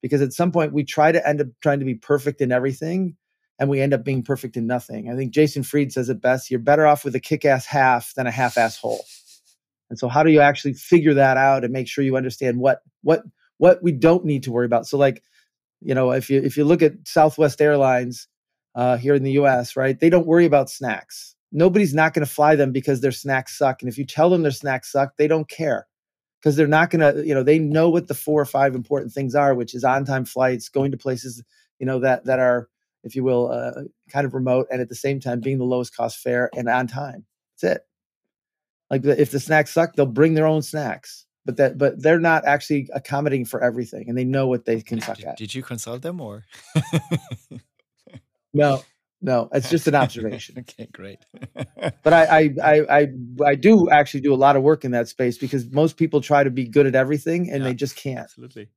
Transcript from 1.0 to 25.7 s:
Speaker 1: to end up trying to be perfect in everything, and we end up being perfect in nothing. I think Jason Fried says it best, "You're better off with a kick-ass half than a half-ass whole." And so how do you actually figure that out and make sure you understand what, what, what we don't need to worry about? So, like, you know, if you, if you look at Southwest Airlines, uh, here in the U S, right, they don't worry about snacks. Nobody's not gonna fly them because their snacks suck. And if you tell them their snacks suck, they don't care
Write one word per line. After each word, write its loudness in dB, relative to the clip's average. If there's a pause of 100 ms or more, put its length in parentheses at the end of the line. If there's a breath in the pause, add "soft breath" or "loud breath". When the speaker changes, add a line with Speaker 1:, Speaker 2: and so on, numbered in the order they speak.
Speaker 1:
to 0
end 0
up -4 (120)
trying 0
to -4
be -4
perfect -2
in 0
everything, -2 (420)
and 0
we 0
end 2
up -2
being -4
perfect -6
in -4
nothing. -8
I -8
think -8
Jason 2
Fried -4
says -4
it -6
best, 0
"You're -4
better 4
off 2
with -6
a -2
kick-ass 0
half 0
than -4
a -4
half-ass -2
whole." -6 (840)
And -14
so -4
how 2
do 6
you 8
actually 2
figure 2
that 4
out 2
and -4
make -6
sure -6
you 0
understand -4
what, 0 (220)
what, 2 (340)
what 6
we 0
don't 2
need -4
to -8
worry 0
about? 0
So, -6
like, 2 (600)
you -4
know, 0
if -4
you, 2
if -4
you 0
look 4
at 4 (120)
Southwest 2
Airlines, 0 (460)
uh, 0
here 2
in 2
the -2
U 2
S, 0
right, -2
they 4
don't 4
worry 6
about 2
snacks. -10 (180)
Nobody's 2
not 2
gonna 0
fly 4
them 0
because -2
their -2
snacks -6
suck. -2
And -8
if -12
you -8
tell 2
them 2
their 0
snacks -8
suck, -2
they 2
don't -2
care -6 (540)